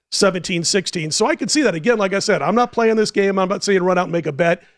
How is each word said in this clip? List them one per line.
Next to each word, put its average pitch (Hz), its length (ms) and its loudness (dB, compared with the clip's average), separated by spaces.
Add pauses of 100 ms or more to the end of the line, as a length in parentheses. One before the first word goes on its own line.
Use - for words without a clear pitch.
seventeen 180 540 0
sixteen. 160 480 -4
So 214 140 0
I 311 100 0
can 220 140 -6
see 302 140 2
that. 196 120 2
Again, 220 220 0
like 196 160 0
I 196 60 0
said, 185 220 0
I'm 175 140 0
not 240 160 2
playing 226 240 2
this 214 160 0
game. 196 260 0
I'm 185 120 0
not 196 120 -4
saying 190 220 2
run 180 140 2
out 180 60 2
and 170 100 -6
make 170 120 -2
a 156 60 -4
bet. 170 320 0 (140)